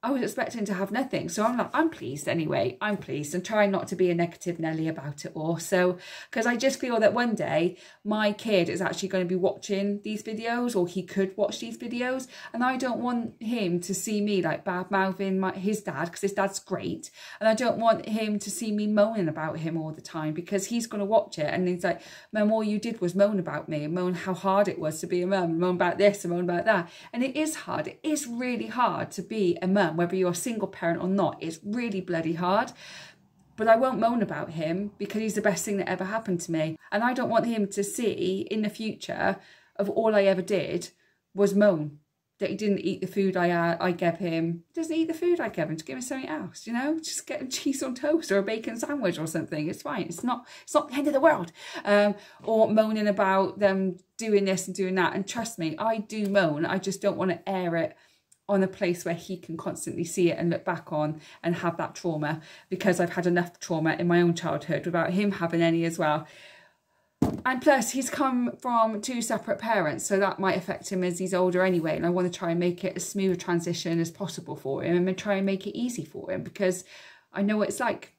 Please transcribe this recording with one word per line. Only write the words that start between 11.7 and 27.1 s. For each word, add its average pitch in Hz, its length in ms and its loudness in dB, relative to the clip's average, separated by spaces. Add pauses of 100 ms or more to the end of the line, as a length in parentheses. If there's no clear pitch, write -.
videos. 247 500 -4 (240)
And 240 140 0
I 254 100 2
don't 247 240 -2
want 240 420 -4
him 214 380 0
to 190 140 -4
see 208 260 -2
me, 202 220 2
like, 156 240 -2
bad-mouthing 190 760 0
my, 190 140 0
his 196 280 -2
dad, 156 300 -4
'cause - 80 -14
his 196 140 -2
dad's 196 260 -2
great. - 500 -6 (300)
And 214 80 2
I 220 60 6
don't 226 240 2
want 226 320 2
him 214 300 0
to 202 120 -8
see 214 220 -4
me 208 140 0
moaning 208 420 4
about 156 300 -4
him 165 180 -2
all 156 160 -4
the - 80 -16
time, 156 320 -6
because 185 320 -4
he's 233 200 -2
gonna 202 200 -4
watch 220 340 2
it. - 80 0
And 180 180 0
he's 180 200 0
like, 170 160 0 (320)
"Mum, 214 180 2
all 220 100 2
you 208 160 0
did 226 220 -4
was 175 160 -2
moan 202 240 4
about 156 300 -6
me 151 160 -2
and 160 100 -4
moan 180 200 0
how 185 180 -4
hard 196 340 2
it - 120 -4
was 156 200 -4
to 175 80 -8
be 180 140 0
a 180 60 0
mum, 185 240 0
and 165 100 0
moan 180 140 2
about 175 220 2
this 202 280 4
and 175 80 -2
moan 175 100 0
about 175 220 0
that." 190 240 2 (240)